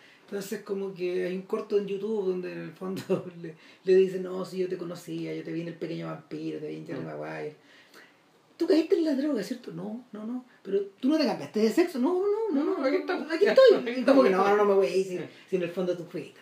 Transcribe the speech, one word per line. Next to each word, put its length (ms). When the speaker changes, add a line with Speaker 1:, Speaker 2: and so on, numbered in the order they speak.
Speaker 1:
Entonces, 380
como 320
que 320
hay 100
un 60
corto 340
en 100
YouTube 420
donde 240
en 100
el 100
fondo 320
<laughs> 380
le, 120
le 120
dicen, 260
"No, 220
si 140
yo 100
te 100
conocía, 560
yo 100
te 80
vi 80
en 80
El 60
Pequeño 320
Vampiro, 540
te 80
vi 80
en 100
Jerry 140
Speaker 2:
Mm. 60
Speaker 1:
Maguire. 500
Tú 100
caíste 300
en 80
la 100
droga, 280
¿cierto?". 300
"No, 400
no, 140
no. 180
Pero 180
tú 80
no 100
te 80
cambiaste 340
de 100
sexo". 280
"No, 160
no, 400
no, 100
no, 140
Speaker 2:
No, 60
aquí 120
Speaker 1:
no, 40
Speaker 2:
estamos. 320
Speaker 1:
aquí 140
estoy". 280
Speaker 2:
<laughs> 20
Aquí 240
Speaker 1:
Y 40
como 180
que, 80
Speaker 2:
estamos. 0
Speaker 1:
"No, 180
no, 80
no 80
me 100
voy 120
a 100
ir, 80
si, 140
Speaker 2:
Sí. 60
Speaker 1:
si 60
en 60
el 80
fondo 260
tú 80
fuiste, 380